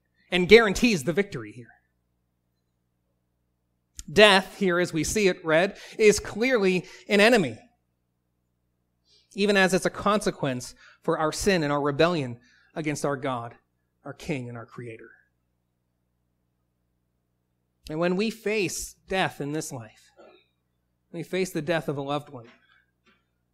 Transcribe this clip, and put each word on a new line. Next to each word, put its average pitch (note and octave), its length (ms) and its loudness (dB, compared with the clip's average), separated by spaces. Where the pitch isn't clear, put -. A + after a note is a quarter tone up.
and F3+ 180 0
guarantees G#3 560 6
the E3 100 -2
victory C3+ 380 -6
here. A#2 200 -20
Death, G3 460 6
here F3+ 200 0
as E3+ 140 0
we D#3 120 -2
see G#3 240 0
it F3+ 140 -2
read, E3 360 0
is G#3 200 6
clearly G3+ 680 0
an F3 120 4
enemy, G3+ 380 4
even G3+ 220 2
as F#3 160 4
it's F#3 140 0
a F3 40 0
consequence E3+ 840 -4
for D#3+ 160 -2
our D#3 140 -2
sin F#3 300 0
and D3 100 -2
our D3 80 0
rebellion C#3+ 600 0
against D3+ 300 -6
our C#3+ 120 -2
God, B2+ 380 -8
our C#3+ 80 -14
King, B2+ 360 -10
and A#2 100 -16
our A2+ 80 -16
Creator. A#2 440 -18
And D#3 120 -6
when F3+ 160 0
we G#3+ 140 -2
face G3+ 640 -6
death F#3 320 -4
in C#3+ 120 -6
this D#3 180 -8
life, A#2 400 -18
we E3+ 100 -10
face F3+ 280 -4
the E3 120 -6
death D#3+ 260 -4
of C#3+ 80 -4
a C#3+ 60 -8
loved C#3+ 260 -6
one. B2 200 -18